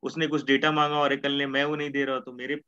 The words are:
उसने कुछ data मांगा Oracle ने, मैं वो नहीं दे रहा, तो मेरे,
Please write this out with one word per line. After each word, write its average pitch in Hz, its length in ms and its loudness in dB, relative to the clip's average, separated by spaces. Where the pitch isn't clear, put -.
उसने 156 240 -2
कुछ 143 180 0
data 139 280 4
मांगा 147 240 2
Oracle 139 420 0
ने, 143 80 0
मैं 135 180 0
वो 151 120 -2
नहीं 147 140 -4
दे 139 140 0
रहा, 131 160 -2
तो 127 120 -14
मेरे, 131 360 -8